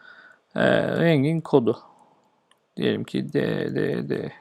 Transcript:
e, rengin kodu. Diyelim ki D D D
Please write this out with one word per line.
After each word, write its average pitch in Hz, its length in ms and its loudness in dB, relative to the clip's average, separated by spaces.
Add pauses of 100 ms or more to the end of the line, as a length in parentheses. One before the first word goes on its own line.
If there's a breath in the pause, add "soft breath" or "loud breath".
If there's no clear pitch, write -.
(560 soft breath)
e, 123 320 2 (120)
rengin 156 420 2
kodu. 117 380 2 (960 soft breath)
Diyelim 113 260 -2
ki - 300 -6
D 147 60 0 (360)
D - 340 -4
D - 320 -6